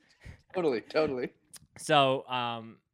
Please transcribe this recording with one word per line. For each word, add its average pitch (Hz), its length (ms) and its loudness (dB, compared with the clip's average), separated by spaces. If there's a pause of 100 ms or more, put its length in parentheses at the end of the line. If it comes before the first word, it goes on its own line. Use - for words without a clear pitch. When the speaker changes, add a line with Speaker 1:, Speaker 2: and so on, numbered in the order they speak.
Speaker 1:
<laughs> - 40 -20 (460)
Speaker 2:
Totally, 147 260 0
totally. 143 520 -2 (460)
Speaker 1:
So, 139 500 2
um, 117 520 -6 (140)